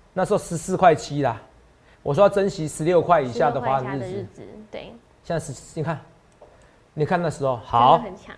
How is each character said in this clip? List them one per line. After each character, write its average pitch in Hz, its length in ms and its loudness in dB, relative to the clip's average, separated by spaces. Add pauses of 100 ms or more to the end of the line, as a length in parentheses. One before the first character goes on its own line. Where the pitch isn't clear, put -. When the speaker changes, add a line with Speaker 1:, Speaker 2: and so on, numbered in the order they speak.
(120)
Speaker 1:
那 185 120 -2
时 202 100 0
候 185 40 4
十 - 180 -6
四 185 200 -4
块 156 180 6
七 143 280 -4
啦。 117 180 -2 (600)
我 143 120 -2
说 180 80 4
要 202 60 8
珍 196 200 0
惜 156 200 -6
十 156 160 -6
六 170 180 4
块 170 180 4
以 127 120 -2
下 147 180 2
的 139 100 -2
华 135 200 0
航 131 160 -6
日 135 40 -4
子。 117 40 -6
Speaker 2:
十 - 20 -8
六 - 0 -
块 - 0 -
以 - 60 -8
下 - 20 -8
的 202 60 -8
日 - 20 -8 (120)
子， - 80 -20 (280)
对。 - 220 -14 (320)
Speaker 1:
现 170 140 -4
在 - 20 -6
是， 143 120 -8 (220)
你 160 80 -6
看， 151 160 -4 (960)
你 151 100 -2
看 175 160 0
那 170 80 -2
时 135 160 -6
候， 131 200 0
好。 127 320 6
Speaker 2:
真 233 80 -2
的 196 60 -12
很 185 80 -18
强。 - 200 -20